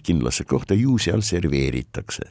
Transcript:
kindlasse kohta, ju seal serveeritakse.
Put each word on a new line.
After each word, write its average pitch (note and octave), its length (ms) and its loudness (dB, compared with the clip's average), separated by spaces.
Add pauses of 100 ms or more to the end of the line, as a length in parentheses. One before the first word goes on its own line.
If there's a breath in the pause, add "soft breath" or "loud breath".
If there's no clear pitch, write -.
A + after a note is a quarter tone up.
kindlasse C2+ 420 0
kohta, C2+ 300 0
ju B2 240 4
seal F#2+ 220 0
serveeritakse. C#2 1120 -2